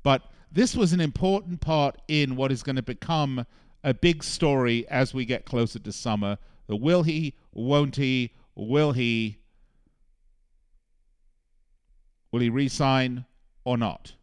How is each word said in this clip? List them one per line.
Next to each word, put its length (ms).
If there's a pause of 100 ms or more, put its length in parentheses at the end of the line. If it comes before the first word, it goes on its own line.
But 220 (280)
this 240
was 180
an 80
important 600
part 460
in 280
what 160
is 120
gonna 200
become 640 (380)
a 100
big 300
story 640
as 260
we 120
get 180
closer 360
to 120
summer. 460 (300)
The 100
will 260
he, 300 (180)
won't 440
he, 380 (220)
will 380
he, 460 (3000)
will 80
he 100
re-sign 760 (400)
or 120
not? 460